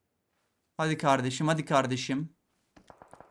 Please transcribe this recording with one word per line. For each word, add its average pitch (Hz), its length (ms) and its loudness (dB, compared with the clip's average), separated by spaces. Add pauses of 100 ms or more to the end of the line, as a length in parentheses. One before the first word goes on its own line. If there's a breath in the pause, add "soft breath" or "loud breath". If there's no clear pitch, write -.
(760)
Hadi 156 220 0
kardeşim, 135 500 2
hadi 156 160 0
kardeşim. 135 640 0 (1040)